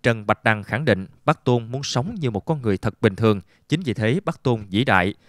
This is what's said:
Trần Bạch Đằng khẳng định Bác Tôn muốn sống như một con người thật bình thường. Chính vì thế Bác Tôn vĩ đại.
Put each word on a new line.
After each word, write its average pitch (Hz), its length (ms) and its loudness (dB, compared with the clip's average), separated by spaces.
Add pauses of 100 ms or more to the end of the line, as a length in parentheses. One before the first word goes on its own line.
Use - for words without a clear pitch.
Trần 113 240 0
Bạch 107 180 0
Đằng 107 180 2
khẳng 113 220 -4
định 95 220 2 (180)
Bác 151 200 0
Tôn 120 280 0
muốn 135 100 -6
sống 143 320 -4
như 156 160 -2
một 101 140 -4
con 151 180 -4
người 104 140 0
thật 107 240 -2
bình 101 160 2
thường. 107 240 2 (280)
Chính 151 120 -2
vì 131 140 -4
thế 113 300 0
Bác - 180 -8
Tôn 113 280 -2
vĩ 104 140 2
đại. 98 300 2 (140)